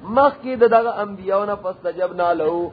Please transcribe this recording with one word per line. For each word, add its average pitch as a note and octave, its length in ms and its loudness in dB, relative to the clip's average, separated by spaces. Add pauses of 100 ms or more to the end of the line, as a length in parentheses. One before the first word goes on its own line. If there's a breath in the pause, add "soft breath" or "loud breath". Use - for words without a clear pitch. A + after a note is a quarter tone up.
(180)
مخکې C4+ 340 2 (100)
د A#3 40 8 (100)
دغه A#3 160 4 (120)
انبیاو G3 420 -4
نه، G#3 180 -4
فاستجبنا F3 640 -4 (120)
له D#3 100 0 (240)